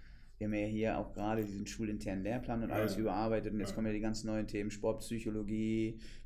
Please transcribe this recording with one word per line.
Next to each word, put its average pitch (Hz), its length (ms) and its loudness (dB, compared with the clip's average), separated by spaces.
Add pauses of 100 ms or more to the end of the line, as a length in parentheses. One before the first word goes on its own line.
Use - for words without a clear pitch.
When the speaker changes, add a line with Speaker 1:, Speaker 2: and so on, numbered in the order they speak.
(380)
Speaker 1:
wir 107 100 0
haben 107 60 2
ja 104 120 2
hier 107 320 2
auch 101 140 -2
gerade 107 320 2
diesen 101 240 -4
schulinternen 104 560 -2
Lehrplan 120 400 0
und - 60 -2
Speaker 2:
Ja, 78 60 0
Speaker 1:
alles 107 180 2
Speaker 2:
ja. 107 80 0
Speaker 1:
überarbeitet 107 500 2
und 107 80 0
jetzt 98 100 0
Speaker 2:
Ja. - 60 -4
Speaker 1:
kommen 110 100 2
ja 107 60 2
die 107 80 0
ganzen 110 260 0
neuen 107 220 0
Themen, 104 240 0
Sportpsychologie, 110 1300 0 (260)